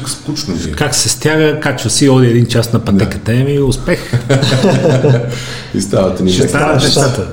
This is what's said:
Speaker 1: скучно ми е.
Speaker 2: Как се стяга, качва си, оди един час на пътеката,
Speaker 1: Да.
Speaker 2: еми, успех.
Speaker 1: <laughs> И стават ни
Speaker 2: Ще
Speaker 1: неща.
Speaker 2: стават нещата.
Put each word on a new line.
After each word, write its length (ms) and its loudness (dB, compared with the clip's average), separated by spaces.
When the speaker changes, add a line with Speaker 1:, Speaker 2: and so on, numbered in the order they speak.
Speaker 1:
скучно 480 -8
ми 60 -4
е. 100 -6
Speaker 2:
Как 240 -2
се 140 -2
стяга, 500 0
качва 300 -4
си, 200 2
оди 180 6
един 180 4
час 280 0
на 60 0
пътеката, 520 0
Speaker 1:
Да. 80 0
Speaker 2:
еми, 200 0
успех. 520 -2
Speaker 1:
<laughs> 1500 0
И 60 -2
стават 380 0
ни 120 2
Speaker 2:
Ще 120 2
Speaker 1:
неща. 140 0
Speaker 2:
стават 260 2
нещата. 500 0